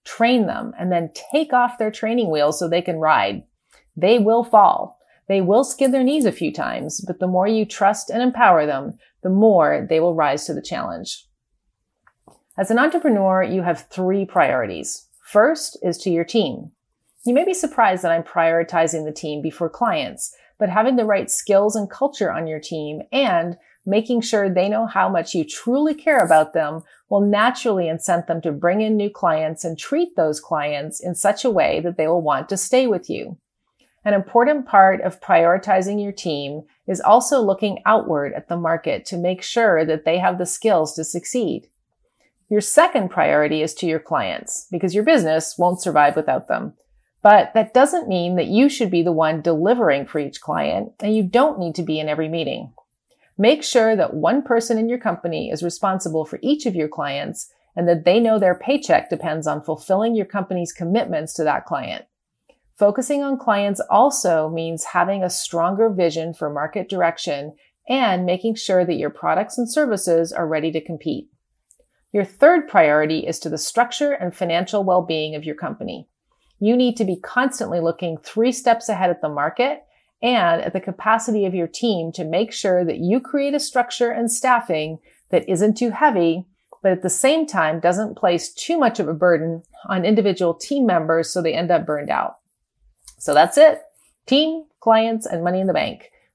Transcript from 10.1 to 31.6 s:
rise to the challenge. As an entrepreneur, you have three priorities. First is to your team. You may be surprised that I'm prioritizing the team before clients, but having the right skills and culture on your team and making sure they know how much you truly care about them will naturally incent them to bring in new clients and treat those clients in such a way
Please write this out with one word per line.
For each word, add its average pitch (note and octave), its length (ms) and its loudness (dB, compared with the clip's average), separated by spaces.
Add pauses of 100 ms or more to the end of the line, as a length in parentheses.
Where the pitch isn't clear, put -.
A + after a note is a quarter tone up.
rise D3+ 320 0
to E3 80 -6
the D3 80 -8
challenge. - 640 -10 (1300)
As F#3+ 140 -2
an A3+ 80 2
entrepreneur, A#3 640 2
you F#3 220 -2
have F3 260 -4
three F#3+ 360 -2
priorities. B2+ 800 -2 (140)
First C4+ 600 0
is F3 180 -2
to F#3 120 -4
your E3 140 0
team. F3+ 440 -4 (560)
You A#3+ 80 2
may D#4 120 2
be F#4+ 100 0
surprised G#3 480 0
that E3+ 80 2
I'm E3 100 0
prioritizing E3 840 0
the D3+ 60 -8
team D3+ 300 -8
before D#3+ 280 -6
clients, E3 640 -4 (240)
but G#3 100 0
having A3+ 280 2
the A3+ 80 2
right G#3 260 0
skills G#3 440 2
and G#3 140 -4
culture C4+ 420 -2
on D#3+ 140 -6
your D#3 140 -6
team D3+ 420 -10 (100)
and F3 460 0 (280)
making A3 360 0
sure G#3 280 0
they F#3 200 0
know A3 160 -2
how F#3+ 240 0
much E3+ 240 -4
you E3 100 0
truly C#4+ 500 -2
care D4+ 260 0
about D#3+ 340 4
them D#3+ 300 -2 (260)
will G3+ 100 2
naturally G3+ 640 2
incent E3+ 420 -2
them E3 140 -2
to E3 100 -2
bring F3 280 0
in A3 160 0
new G3+ 140 0
clients D#3+ 560 -2
and E3 120 -8
treat F4 380 -4
those D#3 240 0
clients D3+ 640 -6
in F3 140 -6
such - 280 -2
a C4 60 0
way D#3 300 2